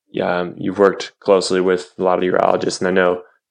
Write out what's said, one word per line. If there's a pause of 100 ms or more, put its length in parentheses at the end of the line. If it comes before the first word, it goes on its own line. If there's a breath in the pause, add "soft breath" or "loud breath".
(220)
um,
you've
worked
closely
with
a
lot
of
urologists,
and
I
know (280 loud breath)